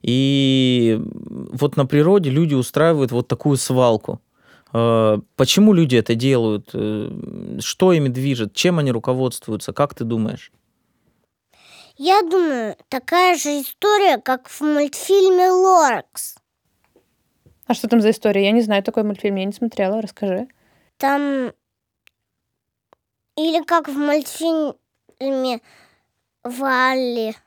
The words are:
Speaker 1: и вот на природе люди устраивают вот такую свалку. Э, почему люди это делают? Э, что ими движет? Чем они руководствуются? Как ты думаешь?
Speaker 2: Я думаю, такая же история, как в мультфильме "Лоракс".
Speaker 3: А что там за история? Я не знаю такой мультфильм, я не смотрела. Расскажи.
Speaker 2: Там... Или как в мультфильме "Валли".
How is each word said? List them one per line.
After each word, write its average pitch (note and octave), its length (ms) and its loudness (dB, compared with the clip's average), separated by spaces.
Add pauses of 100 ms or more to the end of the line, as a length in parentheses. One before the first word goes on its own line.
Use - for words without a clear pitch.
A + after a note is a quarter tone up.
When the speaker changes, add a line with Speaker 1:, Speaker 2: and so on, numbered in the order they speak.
Speaker 1:
и B2+ 960 2
вот - 760 -6
на C#3 100 2
природе D#3 440 2
люди D3 240 2
устраивают C#3 560 0
вот A#2+ 160 -2
такую - 300 0
свалку. B2 640 0 (540)
Э, A2+ 420 2 (200)
почему G#3 360 4
люди D#3 240 4
это A2+ 180 2
делают? A#2 600 0
Э, C#2 840 -8
что - 340 2
ими C#3+ 140 2
движет? B2+ 460 -4
Чем F3+ 240 0
они C#3 140 0
руководствуются? A#2 800 -4
Как C#3+ 220 -2
ты - 100 -8
думаешь? A2+ 480 -4 (1400)
Speaker 2:
Я F#4 260 2
думаю, D#4+ 540 -2 (120)
такая F4 480 2
же D4 240 -4
история, G4 580 2
как B3+ 320 -4
в - 100 -16
мультфильме F4+ 880 2
"Лоракс". F#4 880 2 (1300)
Speaker 3:
А B3 60 -2
что A3 160 -4
там A#3+ 140 4
за G#3 80 4
история? G3+ 340 0
Я G3+ 60 4
не A#3 100 4
знаю G#3 220 0
такой G#3+ 220 -2
мультфильм, G3+ 320 -4
я F#3+ 100 -4
не G#3 60 -6
смотрела. G#3+ 500 -4
Расскажи. G3+ 460 -6 (500)
Speaker 2:
Там... C#4 540 -2 (1800)
Или D#4+ 280 -2
как E4 240 -2
в C#4 80 -8
мультфильме C#4+ 1600 -4 (840)
"Валли". B3 880 -2 (120)